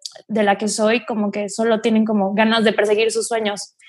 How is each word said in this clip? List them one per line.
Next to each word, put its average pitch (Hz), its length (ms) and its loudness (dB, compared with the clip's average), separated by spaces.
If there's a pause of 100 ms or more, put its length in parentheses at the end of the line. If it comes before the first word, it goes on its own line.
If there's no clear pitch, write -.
(280)
de 214 160 0
la 202 140 2
que 214 120 -2
soy, 220 360 0
como 208 260 -4
que 208 180 -6
solo 226 320 0
tienen 220 240 2
como 208 280 0
ganas 220 300 2
de 214 80 4
perseguir 214 400 2
sus 214 160 -4
sueños. 214 480 -6 (140)